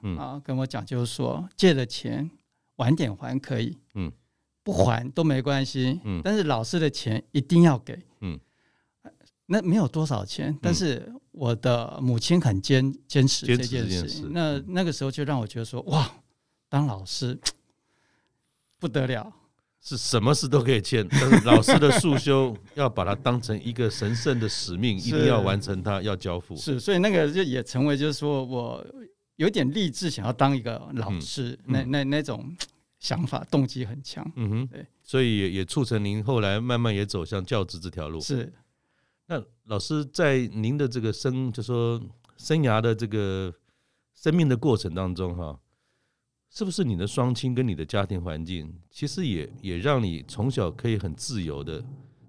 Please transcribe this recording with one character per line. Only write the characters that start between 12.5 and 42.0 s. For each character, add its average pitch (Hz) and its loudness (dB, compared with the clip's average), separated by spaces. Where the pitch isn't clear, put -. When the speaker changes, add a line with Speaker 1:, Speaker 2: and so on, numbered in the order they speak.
Speaker 2:
坚-， 135 4
坚 135 4
持 - 0
这 123 4
件 123 -2
事 - -8
情。 127 -2
Speaker 1:
坚 113 -2
持 90 0
这 - -4
件 - -
事。 151 -8
Speaker 2:
那， 156 -2
Speaker 1:
嗯。 139 -6
Speaker 2:
那 185 0
个 170 2
时 139 -4
候 135 -2
就 147 -6
让 139 0
我 113 -2
觉 117 -10
得 113 -6
说 120 -8
，“哇， 151 2
当 143 2
老 98 -6
师 127 -4
不 180 -4
得 131 0
了。” 123 -4
Speaker 1:
是 135 -8
什 - 0
么 127 4
事 147 0
都 135 4
可 127 2
以 110 4
欠， 110 0
但 139 4
是 - 8
老 117 8
师 214 6
的 147 8
束 156 4
修 135 2
要 139 2
把 98 0
它 98 0
当 123 0
成 107 -4
一 120 -4
个 117 0
神 110 -2
圣 120 2
的 110 0
使 90 -4
命， 107 0
Speaker 2:
<laughs> - -
是。 90 -4
Speaker 1:
一 - 0
定 151 4
要 117 6
完 98 2
成 95 -4
它， 98 -2
要 101 -2
交 87 -4
付。 85 -14
Speaker 2:
是， 131 -4
所 202 0
以 - 4
那 202 4
个 160 4
就 185 0
也 131 -2
成 127 -2
为 147 2
就 139 0
是 147 -2
说 139 -2
我 123 -8
有 156 2
点 156 2
立 196 0
志 175 -4
想 104 -4
要 120 0
当 139 4
一 123 -2
个 117 -8
老 101 -4
师， - -8
Speaker 1:
嗯。 131 -2
Speaker 2:
那， - 2
Speaker 1:
嗯。 127 -6
Speaker 2:
那， 143 0
那 147 0
种 131 -8
想 - -2
法， - -6
动 139 4
机 127 -8
很 135 -10
强。 - -12
Speaker 1:
嗯 113 -2
哼。 113 -2
Speaker 2:
对。 - -16
Speaker 1:
所 131 0
以 113 4
也， 95 2
也 95 -2
促 139 0
成 110 0
您 101 -2
后 123 2
来 101 2
慢 120 0
慢 117 2
也 101 0
走 98 -4
向 95 -4
教 107 0
职 87 -8
这 85 -10
条 78 -8
路。 80 -8
Speaker 2:
是。 127 -4
Speaker 1:
那 165 -6
老 110 -2
师 151 -2
在 135 2
您 110 -2
的 139 0
这 123 -4
个 110 0
生-， 127 -2
就 113 -8
说 117 -2